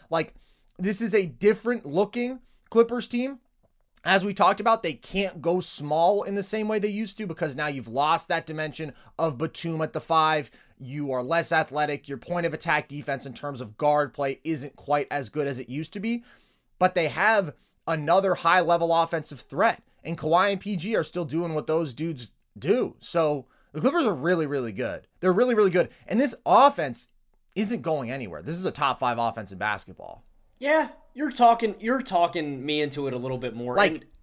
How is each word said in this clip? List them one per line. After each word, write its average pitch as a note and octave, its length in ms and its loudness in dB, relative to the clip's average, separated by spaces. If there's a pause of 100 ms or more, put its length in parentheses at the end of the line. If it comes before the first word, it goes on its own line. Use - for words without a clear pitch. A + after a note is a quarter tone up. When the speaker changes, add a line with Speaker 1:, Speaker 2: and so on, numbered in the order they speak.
Speaker 1:
Like, E3 260 -2 (440)
this G3+ 220 -2
is G#3 120 -4
a G3+ 120 4
different G#3 600 0
looking A3 540 -2 (300)
Clippers A#3 400 2
team. B3+ 300 -4 (640)
As F3+ 180 4
we G3+ 100 -2
talked F#3+ 280 2
about, A3 220 2
they D#3+ 100 -2
can't F#3 480 -4
go E3+ 180 2
small E3 640 2
in G3 120 -4
the G3+ 60 -2
same G#3+ 280 -4
way A3 100 0
they G3+ 80 -2
used G#3 300 -6
to G#3+ 100 -6
because D#3 300 -6
now D3+ 100 -4
you've C3+ 220 -6
lost D3+ 400 0
that E3 160 -2
dimension D#3 480 -8 (260)
of D3+ 180 0
Batum D#3+ 440 -4
at D#3 100 -4
the D#3 80 -4
five. D#3 500 2 (300)
You C#3 320 -6
are B2+ 120 0
less E3 280 0
athletic. D3 560 0
Your C#3 120 -8
point F3 260 -4
of D#3 80 -2
attack D3+ 340 -2
defense C#3 380 -6
in C3 80 -12
terms C#3 260 -10
of G#2+ 180 -12
guard D3 360 2
play C#3 320 -4
isn't D3+ 320 -6
quite C#3+ 340 0
as C#3 160 -4
good C#3+ 180 -4
as C3+ 140 -4
it - 80 -12
used D3 240 -8
to G#3 80 -10
be. A#3 240 -4 (560)
But F#3 160 4
they E3 140 2
have F#3+ 440 2 (320)
another F3 500 2
high-level E3 600 4
offensive D#3+ 460 -2
threat. F#3 400 0 (220)
And D#3+ 160 -6
Kawhi F3 320 4
and G3 100 -4
P G#3 140 -4
G F#3+ 200 -4
are F3 80 2
still F3 220 -6
doing D#3+ 300 -2
what D3 100 -4
those D#3 300 0
dudes C#3+ 340 -6 (300)
do. G3 400 0
So D3+ 480 -2 (260)
the D3+ 80 -8
Clippers C#4+ 240 2
are G#3+ 80 2
really, D#3+ 320 0
really C3+ 260 -4
good. G2 360 -6 (120)
They're F3+ 140 4
really, A#3+ 220 4
really G3+ 160 6
good. D#3+ 180 2 (160)
And A3 160 0
this C4+ 140 0 (100)
offense F#3 640 4 (480)
isn't G3+ 260 -2
going C3+ 300 -2
anywhere. F#2+ 320 -8
This D#3+ 160 -6
is F#3 60 -4
a D3+ 60 -2
top C3+ 280 0
five B2 180 0
offense A2+ 340 -2
in G2 60 -14
basketball. G2 640 -6 (360)
Speaker 2:
Yeah, D4 300 2 (260)
you're C#4 160 -4
talking, A#3 480 6
you're A#3 240 0
talking E3+ 600 0
me D3+ 180 0
into C#3+ 260 -2
it B2+ 80 -4
a - 20 -4
little B2+ 220 -4
bit A#2+ 160 -6
more. B2 200 -4
Speaker 1:
Like, F#3+ 180 4
Speaker 2:
And - 120 -12 (180)